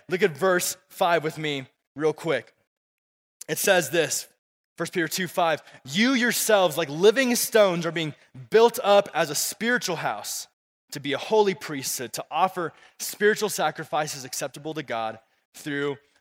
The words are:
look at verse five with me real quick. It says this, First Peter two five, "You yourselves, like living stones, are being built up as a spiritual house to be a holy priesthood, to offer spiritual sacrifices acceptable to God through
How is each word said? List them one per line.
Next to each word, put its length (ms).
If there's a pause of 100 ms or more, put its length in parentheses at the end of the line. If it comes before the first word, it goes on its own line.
look 160
at 120
verse 400 (120)
five 340
with 160
me 300 (260)
real 180
quick. 400 (960)
It 100
says 320
this, 360 (500)
First 160
Peter 140
two 220
five, 340 (220)
"You 300
yourselves, 600
like 140
living 460
stones, 500
are 60
being 220 (360)
built 320
up 320
as 160
a 60
spiritual 600
house 520 (420)
to 100
be 120
a 60
holy 360
priesthood, 600
to 160
offer 420 (260)
spiritual 500
sacrifices 760
acceptable 500
to 80
God 380 (340)
through 420 (240)